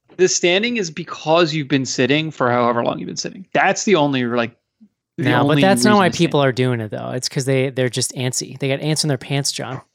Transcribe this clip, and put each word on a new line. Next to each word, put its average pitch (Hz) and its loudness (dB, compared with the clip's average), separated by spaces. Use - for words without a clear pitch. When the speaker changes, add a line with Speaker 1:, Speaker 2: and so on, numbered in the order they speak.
Speaker 1:
The 185 4
standing 208 2
is 180 -4
because 160 0
you've 147 -4
been 135 2
sitting 143 0
for 127 0
however 120 2
long 131 -2
you've - -8
been - -10
sitting. - -12
That's 180 0
the 202 4
only, 139 2
like, 117 -2
the 127 -2
Speaker 2:
No, 123 2
but 143 2
Speaker 1:
only 147 4
Speaker 2:
that's 202 4
not 220 4
Speaker 1:
reason 208 6
Speaker 2:
why 185 4
Speaker 1:
to 156 -2
stand. - -4
Speaker 2:
people 147 0
are 131 4
doing 123 0
it, 107 -8
though. 123 -8
It's 127 -6
'cause 131 -6
they, 135 0
they're 127 -2
just 120 -4
antsy. 131 -6
They 139 -4
got 135 -2
ants 151 -2
in 156 -2
their 135 0
pants, 139 -4
John. 127 -10